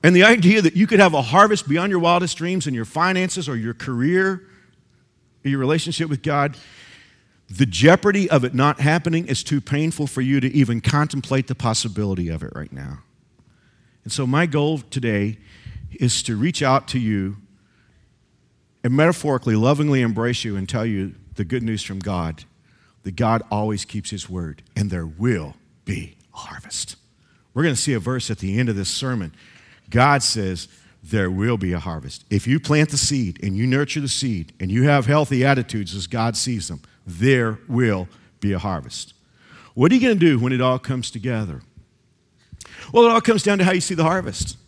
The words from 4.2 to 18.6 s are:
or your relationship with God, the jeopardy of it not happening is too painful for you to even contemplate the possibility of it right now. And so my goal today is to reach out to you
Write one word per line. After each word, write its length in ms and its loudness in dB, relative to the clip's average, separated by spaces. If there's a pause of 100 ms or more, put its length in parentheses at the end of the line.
or 60 -2
your 100 -2
relationship 480 -2
with 140 -4
God, 340 -2 (960)
the 160 0
jeopardy 640 4
of 140 2
it 100 -4
not 280 2
happening 440 0
is 160 -4
too 180 -4
painful 460 -2
for 160 -6
you 180 2
to 140 -2
even 280 2
contemplate 680 0
the 80 -6
possibility 720 -2
of 160 -6
it 100 -12
right 180 -12
now. 280 -14 (1040)
And 80 -12
so 160 -2
my 180 2
goal 340 0
today 600 -4 (520)
is 320 -2
to 120 -4
reach 260 -2
out 280 2
to 100 -2
you 380 -2 (1500)